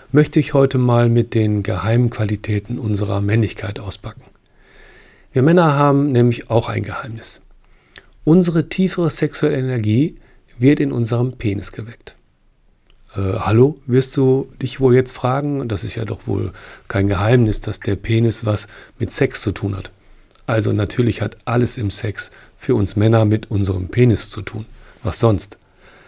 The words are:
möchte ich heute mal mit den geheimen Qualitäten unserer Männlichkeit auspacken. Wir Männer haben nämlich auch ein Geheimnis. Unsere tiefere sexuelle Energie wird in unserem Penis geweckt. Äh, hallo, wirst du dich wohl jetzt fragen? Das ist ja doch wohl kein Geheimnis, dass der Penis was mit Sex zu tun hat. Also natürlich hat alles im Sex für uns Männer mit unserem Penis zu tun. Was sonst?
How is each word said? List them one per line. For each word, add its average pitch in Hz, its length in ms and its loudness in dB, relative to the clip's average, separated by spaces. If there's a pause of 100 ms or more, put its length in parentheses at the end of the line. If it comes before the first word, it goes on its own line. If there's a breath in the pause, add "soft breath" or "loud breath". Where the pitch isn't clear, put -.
(120 loud breath)
möchte 147 280 4
ich - 120 -4
heute 139 240 2
mal 120 320 2
mit 117 260 0
den 107 280 0
geheimen 110 480 0
Qualitäten 107 680 -4
unserer 104 420 -2
Männlichkeit 101 580 -2
auspacken. - 460 -14 (1080 soft breath)
Wir 127 100 2
Männer 160 320 6
haben 143 360 2
nämlich 120 400 2
auch 117 180 0
ein 107 140 -4
Geheimnis. 110 580 -12 (840 soft breath)
Unsere 165 440 4
tiefere 175 400 0
sexuelle 151 480 -2
Energie 127 600 0 (420 soft breath)
wird 139 220 4
in 139 100 0
unserem 120 440 -2
Penis 98 360 -4
geweckt. - 460 -18 (1000)
Äh, 98 240 -2
hallo, 123 340 4 (120)
wirst 131 300 0
du 131 320 2 (140)
dich - 160 -8
wohl 127 160 4
jetzt 127 180 2
fragen? 139 560 -4
Das 101 140 -4
ist 107 140 -8
ja 113 80 -4
doch 104 220 -10
wohl 101 260 -4 (340 loud breath)
kein 101 220 0
Geheimnis, 107 520 2
dass - 200 -8
der 101 160 -2
Penis 113 500 0
was 107 220 -2 (300 loud breath)
mit 107 120 -4
Sex - 320 -2
zu 101 80 -2
tun 98 260 -4
hat. 90 140 -12 (560 soft breath)
Also 110 260 0
natürlich 104 480 0
hat 107 240 -6
alles 123 320 0
im 104 140 -4
Sex - 400 -6 (260 loud breath)
für - 180 -2
uns 110 200 0
Männer 110 300 4
mit 110 260 0
unserem 95 380 -2
Penis 120 420 2
zu 101 120 -10
tun. 110 220 -12 (380 soft breath)
Was - 160 -2
sonst? 107 400 0 (500 soft breath)